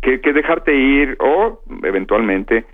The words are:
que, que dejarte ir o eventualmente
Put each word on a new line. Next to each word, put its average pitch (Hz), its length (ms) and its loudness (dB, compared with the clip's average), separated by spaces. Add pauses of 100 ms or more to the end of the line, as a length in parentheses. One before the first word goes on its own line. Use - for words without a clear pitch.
que, 131 200 0
que 147 120 0
dejarte 151 420 0
ir 139 460 2
o 165 400 0 (220)
eventualmente 98 920 0